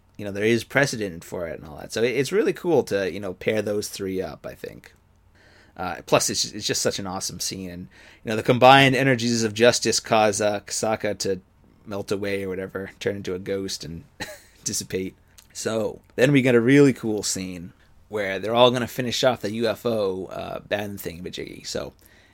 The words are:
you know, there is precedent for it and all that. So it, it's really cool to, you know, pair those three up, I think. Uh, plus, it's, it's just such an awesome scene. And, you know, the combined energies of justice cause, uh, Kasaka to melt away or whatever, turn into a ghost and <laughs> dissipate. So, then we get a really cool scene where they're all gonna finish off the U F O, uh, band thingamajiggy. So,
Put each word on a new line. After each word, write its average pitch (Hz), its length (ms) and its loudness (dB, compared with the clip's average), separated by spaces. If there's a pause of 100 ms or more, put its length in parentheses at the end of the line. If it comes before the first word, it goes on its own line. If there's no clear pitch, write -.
(180)
you 107 80 -10
know, 101 60 -8
there 101 120 -4
is 113 200 4
precedent 107 600 -2
for 87 240 -8
it 73 120 -10
and 78 100 -16
all 73 80 -16
that. - 160 -14
So - 80 -2
it, 117 140 2
it's 131 160 -2
really 202 220 2
cool 165 320 2
to, 98 260 -2
you 92 80 -8
know, 95 160 -8
pair 110 260 0
those 104 280 -4
three 95 300 -4
up, 82 240 -8
I 65 120 -14
think. - 400 -16 (840)
Uh, 90 200 -6 (100)
plus, - 240 2
it's, - 200 -4
it's 104 140 -10
just - 160 -2
such - 160 -2
an 101 80 -8
awesome 92 340 -8
scene. 95 300 -8
And, 90 180 -14 (360)
you - 80 -10
know, 110 40 -2
the 110 60 -2
combined 131 540 8
energies 120 480 2
of 107 100 -2
justice 113 460 4
cause, 107 420 2
uh, 104 200 0
Kasaka 107 580 -2
to 95 220 -2 (440)
melt 101 260 -8
away 98 320 -4
or 95 60 -6
whatever, 95 400 -8 (100)
turn 101 180 -4
into 95 180 -6
a 92 40 -6
ghost 98 440 -6
and 82 200 -12 (160)
<laughs> - 440 -16
dissipate. 95 520 -6 (380)
So, 110 480 -4 (140)
then 135 160 6
we 139 120 6
get 127 100 6
a 117 80 8
really 135 320 8
cool 107 300 -4
scene 92 500 -6 (360)
where 98 280 -2
they're 101 160 -2
all 123 160 8
gonna 123 180 0
finish 120 360 -4
off 123 180 2
the 104 120 -4
U 113 140 0
F 104 200 -2
O, 98 400 -2
uh, 90 320 -10
band 101 400 -6
thingamajiggy. 87 680 -10
So, - 280 -8 (400)